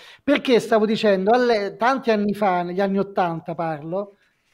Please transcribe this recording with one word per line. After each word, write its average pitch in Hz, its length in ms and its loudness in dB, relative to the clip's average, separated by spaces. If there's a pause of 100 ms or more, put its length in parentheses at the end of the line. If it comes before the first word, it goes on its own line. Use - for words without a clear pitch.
(220)
perché 269 380 2
stavo 226 260 2
dicendo, 202 460 2
alle-, 233 440 2
tanti 240 360 0
anni 208 220 0
fa, 185 280 0
negli 180 180 -4
anni 196 180 0
ottanta 175 580 -4
parlo, 165 640 -6 (360)